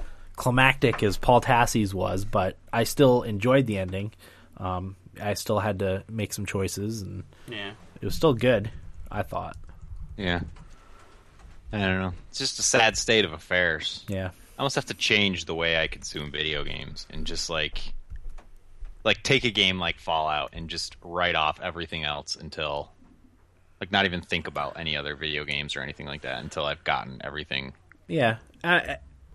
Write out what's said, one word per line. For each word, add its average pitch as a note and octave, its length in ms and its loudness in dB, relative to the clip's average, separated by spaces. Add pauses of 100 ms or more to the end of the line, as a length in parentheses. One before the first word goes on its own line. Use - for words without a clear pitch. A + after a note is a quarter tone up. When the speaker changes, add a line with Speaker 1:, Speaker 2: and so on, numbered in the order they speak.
(360)
Speaker 1:
climactic B2+ 680 4
as G2 140 4
Paul A#2+ 240 6
Tassi's A#2 520 4
was, F#2+ 320 -2
but F#2+ 320 0 (140)
I A#2 140 2
still B2+ 380 6
enjoyed A#2+ 440 2
the G#2 100 0
ending. F#2+ 340 -4 (460)
Um, F#2 380 -4 (260)
I G#2 140 0
still G#2 240 0
had G2 200 0
to F#2+ 300 0
make A2 240 -4
some G#2 120 -4
choices, G2+ 560 -2
and F#2+ 220 -8 (260)
Speaker 2:
Yeah. G2+ 220 -8 (300)
Speaker 1:
it - 40 -4
was G2 100 0
still D#3+ 180 6
good, A2 380 4 (400)
I G2+ 120 -2
thought. - 340 -8 (580)
Speaker 3:
Yeah. F2+ 240 0 (1300)
I G#2+ 80 0
don't F#2+ 200 2
know. F#2+ 140 -2 (160)
It's - 100 -10
just C3+ 200 -4
a G#2+ 40 -4
sad A2+ 340 6
state A2 280 6
of D#2+ 80 -2
affairs. E2+ 760 0
Speaker 1:
Yeah. F#2+ 200 -4
Speaker 3:
I - 320 -14
almost C3+ 160 0
have C#3+ 100 0
to - 80 -6
change G2+ 520 2
the E2+ 100 -4
way E2 260 2
I D#2+ 60 2
consume D2 440 -8
video D2+ 320 -2
games D2+ 460 -8
and D#2+ 160 -6
just, D#2+ 240 -4
like, D#2 300 -2 (1200)
like, G#2+ 200 2
take C3+ 200 4
a B2 80 2
game F#2+ 280 2
like E2+ 200 -4
Fallout D#2 540 -2
and E2 160 -10
just E2 320 -10
write F2 340 0
off D#2 260 0
everything E2 420 -6
else D2 320 -6
until, D2 560 -8 (880)
like, F#2+ 100 -10
not G2 140 4
even F2 160 -2
think E2 260 -4
about D2 320 -4
any D#2+ 160 -2
other D2 200 -4
video D2 300 -4
games D2 300 -6
or C#2 60 -8
anything D2 240 -10
like D2 160 -10
that C2 220 -6
until - 220 -6
I've D2 180 -6
gotten C2 400 -4
everything. C#2 500 -8 (340)
Speaker 1:
Yeah. A#2+ 300 2 (260)
I, E3+ 340 2 (380)